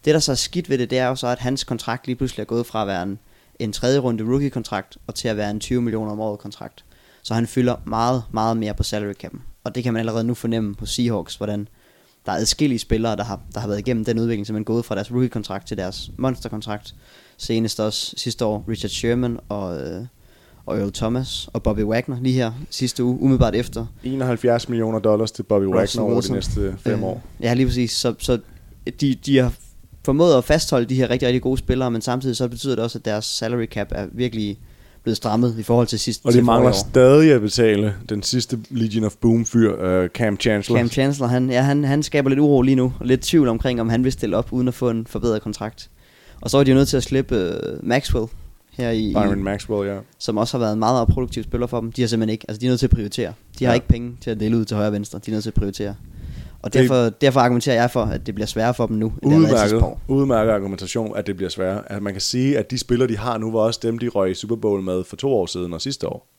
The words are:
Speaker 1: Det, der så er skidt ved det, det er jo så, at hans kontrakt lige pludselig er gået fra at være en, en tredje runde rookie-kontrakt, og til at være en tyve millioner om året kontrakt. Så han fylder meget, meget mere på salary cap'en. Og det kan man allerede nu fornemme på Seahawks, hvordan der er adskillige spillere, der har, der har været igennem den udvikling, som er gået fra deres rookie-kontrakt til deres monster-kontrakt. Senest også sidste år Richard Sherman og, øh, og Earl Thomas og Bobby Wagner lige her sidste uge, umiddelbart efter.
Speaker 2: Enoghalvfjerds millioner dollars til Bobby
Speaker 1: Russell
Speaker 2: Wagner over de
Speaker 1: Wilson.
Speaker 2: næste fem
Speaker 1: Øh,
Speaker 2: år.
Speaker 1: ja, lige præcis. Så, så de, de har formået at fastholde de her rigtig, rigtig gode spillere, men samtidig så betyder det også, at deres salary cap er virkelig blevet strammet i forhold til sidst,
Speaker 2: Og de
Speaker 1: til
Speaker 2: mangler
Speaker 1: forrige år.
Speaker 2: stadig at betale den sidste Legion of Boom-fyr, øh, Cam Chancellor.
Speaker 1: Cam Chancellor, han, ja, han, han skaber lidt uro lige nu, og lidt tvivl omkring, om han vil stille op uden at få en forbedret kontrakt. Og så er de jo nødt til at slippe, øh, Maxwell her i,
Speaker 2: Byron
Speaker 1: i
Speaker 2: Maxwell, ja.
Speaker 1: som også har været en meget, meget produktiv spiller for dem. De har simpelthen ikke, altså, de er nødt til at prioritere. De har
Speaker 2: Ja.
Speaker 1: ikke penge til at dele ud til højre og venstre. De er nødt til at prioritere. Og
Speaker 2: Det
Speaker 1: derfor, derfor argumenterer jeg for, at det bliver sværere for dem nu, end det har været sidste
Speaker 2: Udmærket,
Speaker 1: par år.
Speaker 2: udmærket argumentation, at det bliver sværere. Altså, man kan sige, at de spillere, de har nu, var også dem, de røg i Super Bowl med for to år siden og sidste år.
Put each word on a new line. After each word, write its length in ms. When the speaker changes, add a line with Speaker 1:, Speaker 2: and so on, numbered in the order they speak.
Speaker 1:
Det, 80
der 60
så 120
er 40
skidt 340
ved 80
det, 120
det 100
er 80
jo 80
så, 120
at 120
hans 240
kontrakt 440
lige 80
pludselig 260
er 40
gået 200
fra 160
at 60
være 160
en, 160
en 140
tredje 260
runde 240
rookie-kontrakt, 760
og 80
til 120
at 100
være 140
en 80
tyve 220
millioner 300
om 80
året 200
kontrakt. 440
Så 100
han 140
fylder 280
meget, 460
meget 260
mere 160
på 100
salary 300
cap'en. 140
Og 120
det 80
kan 100
man 60
allerede 240
nu 100
fornemme 420
på 100
Seahawks, 500
hvordan 320
der 60
er 40
adskillige 440
spillere, 360
der 80
har, 160
der 60
har 80
været 120
igennem 260
den 140
udvikling, 280
som 80
er 80
gået 220
fra 100
deres 160
rookie-kontrakt 560
til 100
deres 400
monster-kontrakt. 800
Senest 420
også 380
sidste 280
år 240
Richard 200
Sherman 500
og, 320
øh, 200
og 140
Earl 120
Thomas 640
og 100
Bobby 200
Wagner 380
lige 140
her 160
sidste 340
uge, 180
umiddelbart 340
efter. 300
Speaker 2:
Enoghalvfjerds 680
millioner 300
dollars 320
til 120
Bobby 200
Speaker 1:
Russell 140
Speaker 2:
Wagner 260
over 80
de 40
Speaker 1:
Wilson. 200
Speaker 2:
næste 440
fem 200
Speaker 1:
Øh, 40
Speaker 2:
år. 200
Speaker 1:
ja, 120
lige 120
præcis. 260
Så, 280
så 200
de, 140
de 120
har 160
formået 320
at 60
fastholde 420
de 100
her 140
rigtig, 180
rigtig 140
gode 160
spillere, 340
men 100
samtidig 340
så 120
betyder 280
det 80
også, 160
at 60
deres 200
salary 400
cap 260
er 200
virkelig 480
blevet 140
strammet 420
i 40
forhold 240
til 120
sidst, 260
Speaker 2:
Og 60
de 60
Speaker 1:
til 60
Speaker 2:
mangler 280
Speaker 1:
forrige 140
år. 40
Speaker 2:
stadig 440
at 80
betale 540
den 140
sidste 360
Legion 340
of 180
Boom-fyr, 600
øh, 260
Cam 300
Chancellor. 400
Speaker 1:
Cam 100
Chancellor, 380
han, 220
ja, 120
han, 220
han 200
skaber 260
lidt 100
uro 220
lige 140
nu, 240
og 60
lidt 160
tvivl 260
omkring, 340
om 80
han 140
vil 80
stille 260
op 160
uden 140
at 60
få 160
en 180
forbedret 340
kontrakt. 480
Og 80
så 80
er 60
de 80
jo 60
nødt 100
til 100
at 60
slippe, 320
øh, 500
Maxwell 420
her 200
i, 220
Speaker 2:
Byron 260
Speaker 1:
i 20
Speaker 2:
Maxwell, 480
ja. 80
Speaker 1:
som 180
også 200
har 20
været 140
en 60
meget, 140
meget 140
produktiv 360
spiller 240
for 140
dem. 100
De 100
har 60
simpelthen 260
ikke, 160
altså, 100
de 60
er 40
nødt 100
til 80
at 40
prioritere. 420
De 60
har 60
Speaker 2:
Ja. 40
Speaker 1:
ikke 120
penge 340
til 100
at 80
dele 180
ud 80
til 100
højre 140
og 40
venstre. 320
De 60
er 40
nødt 80
til 60
at 40
prioritere. 420
Og 120
Speaker 2:
Det 80
Speaker 1:
derfor, 280
derfor 300
argumenterer 420
jeg 100
for, 120
at 220
det 100
bliver 120
sværere 260
for 140
dem 80
nu, 180
end 80
det 80
har 80
været 120
sidste 160
Speaker 2:
Udmærket, 40
Speaker 1:
par 80
år. 200
Speaker 2:
udmærket 440
argumentation, 640
at 100
det 80
bliver 140
sværere. 280
Altså, 120
man 100
kan 80
sige, 360
at 140
de 60
spillere, 300
de 100
har 200
nu, 140
var 80
også 240
dem, 160
de 80
røg 240
i 20
Super 220
Bowl 280
med 200
for 120
to 180
år 120
siden 280
og 80
sidste 260
år. 200